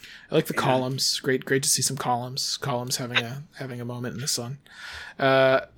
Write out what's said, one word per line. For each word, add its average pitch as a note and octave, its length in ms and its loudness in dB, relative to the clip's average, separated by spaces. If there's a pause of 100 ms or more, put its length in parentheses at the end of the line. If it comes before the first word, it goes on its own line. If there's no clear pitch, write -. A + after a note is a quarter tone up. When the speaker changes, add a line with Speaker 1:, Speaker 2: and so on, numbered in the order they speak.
(320)
Speaker 1:
I - 40 -2
like D#3 100 4
the D#3+ 80 -8
Speaker 2:
Yeah. - 60 0
Speaker 1:
columns. C3 600 0
Great, C3 240 0
great C3+ 200 2
to - 40 0
see - 140 2
some C3+ 140 -2
columns. B2 600 -2
Columns B2+ 400 -4
having B2 220 -4
a, B2+ 260 -6 (140)
having B2+ 220 -8
a A#2+ 40 -8
moment A#2+ 320 -6
in - 40 -8
the C#3+ 80 -4
sun. B2 300 -4 (640)
Uh, C3+ 400 8 (180)